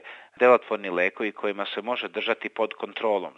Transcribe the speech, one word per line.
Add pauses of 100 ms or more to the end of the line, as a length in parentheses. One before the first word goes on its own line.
(400)
delotvorni
lekovi
kojima
se
može
držati
pod
kontrolom,